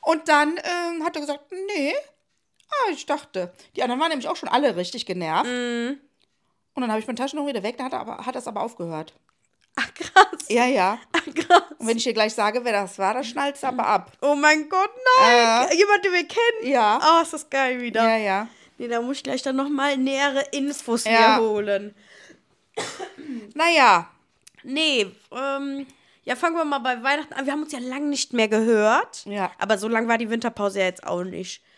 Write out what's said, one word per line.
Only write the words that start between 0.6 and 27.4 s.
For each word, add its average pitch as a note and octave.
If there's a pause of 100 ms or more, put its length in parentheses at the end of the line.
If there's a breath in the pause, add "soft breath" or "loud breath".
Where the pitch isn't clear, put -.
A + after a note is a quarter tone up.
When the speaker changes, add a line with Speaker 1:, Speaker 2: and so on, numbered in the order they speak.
Speaker 1:
ähm, E4+
hat D#4+
er D4+
gesagt, D4
„Nee.“ F#4+ (760)
Ah, C5
ich -
dachte, F#3 (240 soft breath)
die -
anderen B3
waren E4
nämlich C#4
auch -
schon -
alle B3
richtig F3+
genervt. F3+
Speaker 2:
Mhm. B3 (760)
Speaker 1:
Und C4
dann A3+
hab A3
ich A3
mein B3
Taschentuch C#4+
wieder A#3+
weg, A#3
da B3+
hat C4
er -
aber, A3+
hat B3
das A#3
aber G#3
aufgehört. E3 (600)
Speaker 2:
Ach, -
krass. -
Speaker 1:
Ja, A#3+
ja. A3 (140)
Speaker 2:
Ach, E4 (100)
krass. E4+ (160)
Speaker 1:
Und A3+
wenn A3+
ich A3+
dir A#3+
gleich G#3+
sage, A3
wer A#3+
das G3+
war, G3
dann B3+
schnallt's C#4
aber B3+
ab. F#3+ (100)
Speaker 2:
Oh C#4+
mein D4+
Gott, F#4+ (300)
nein. A#4
Speaker 1:
Äh. F4
Speaker 2:
Jemand, G4+
den F#4+
wir F4
kennen? A4
Speaker 1:
Ja. A3+ (180)
Speaker 2:
Oh, E4
ist D#4+
das D4+
geil B3+
wieder. A3+
Speaker 1:
Ja, A3+
ja. G#3 (300 loud breath)
Speaker 2:
Nee, A#3+
da A#3
muss B3+
ich -
gleich C4
dann C4
nochmal C#4
nähere C4+ (100)
Infos C#4
Speaker 1:
Ja. A3
Speaker 2:
mir A3+
holen. G#3 (1600 loud breath)
Speaker 1:
Naja. C#4+ (520)
Speaker 2:
Nee, C4+ (260)
ähm... C#4 (380 soft breath)
Ja, B3+
fangen E4
wir E4
mal C#4+
bei A#3+
Weihnachten C#4+
an. C4